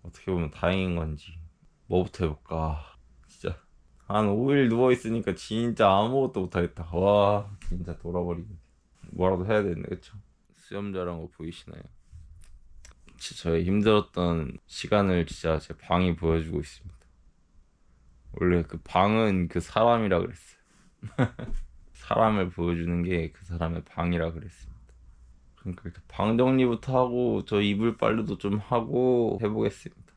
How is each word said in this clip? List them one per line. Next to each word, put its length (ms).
어떻게 280
보면 200
다행인 460
건지. 360
뭐부터 400
해볼까? 680
진짜 300
한 220
오 240
일 160
누워있으니까 680
진짜 560
아무것도 520
못하겠다. 520
와, 560
진짜 280
돌아버리겠네. 600
뭐라도 340
해야 160
되는데, 260
그쵸? 280
수염 380
자란 260
거 120
보이시나요? 500
진짜 260
저의 200
힘들었던 1000
시간을 600
진짜 320
제 180
방이 400
보여주고 440
있습니다. 340
원래 300
그 220
방은 640
그 120
사람이라 600
그랬어요. 360
<laughs> 540
사람을 560
보여주는 540
게 280
그 140
사람의 380
방이라 480
그랬습니다. 440
그러니까 300
일단 220
방 280
정리부터 600
하고 500
저 160
이불 340
빨래도 420
좀 200
하고 840
해보겠습니다. 600